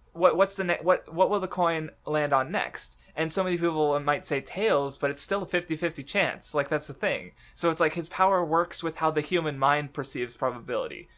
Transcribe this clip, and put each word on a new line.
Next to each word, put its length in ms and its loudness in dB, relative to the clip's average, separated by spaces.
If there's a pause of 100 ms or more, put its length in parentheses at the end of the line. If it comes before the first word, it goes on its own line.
(140)
What, 220 4
what's 200 4
the 80 0
ne-, 180 0
what, 320 2
what 160 4
will 100 2
the 80 -2
coin 440 0 (160)
land 260 0
on 180 2
next?" 460 -6 (180)
And 160 0
so 120 2
many 140 0
people 420 2
might 280 0
say 140 0
tails, 580 0
but 100 0
it's 120 -2
still 200 0
a 60 -4
fifty-fifty 560 -2
chance. 500 -2
Like, 160 0
that's 160 0
the 80 -10
thing. 380 -4 (240)
So 160 2
it's 100 0
like 140 2
his 140 -4
power 360 2
works 380 0
with 140 -4
how 120 2
the 120 0
human 360 -2
mind 360 2
perceives 440 -4
probability, 720 -4 (100)